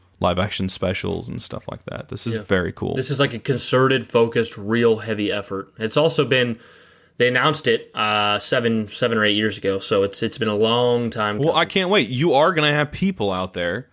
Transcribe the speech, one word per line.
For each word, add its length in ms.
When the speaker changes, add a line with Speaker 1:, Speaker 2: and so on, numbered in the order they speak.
Speaker 1:
live 180
action 300
specials 600
and 120
stuff 300
like 160
that. 220
This 180
is 80
Speaker 2:
Yeah. 80
Speaker 1:
very 300
cool. 220
Speaker 2:
This 160
is, 100
like, 140
a 40
concerted, 680
focused, 520
real 400
heavy 340
effort. 460
It's 180
also 280
been, 340
they 100
announced 380
it, 280
uh, 440
seven, 500
seven 280
or 80
eight 120
years 200
ago, 220
so 240
it's, 200
it's 160
been 100
a 80
long 540
time 280
Speaker 1:
Well, 120
I 140
Speaker 2:
coming. 40
Speaker 1:
can't 220
wait. 200
You 240
are 180
gonna 220
have 180
people 400
out 220
there 380